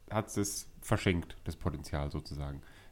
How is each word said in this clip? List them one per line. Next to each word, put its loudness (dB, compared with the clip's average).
hat's 0
es 0
verschenkt, 4
das -2
Potenzial -2
sozusagen. -4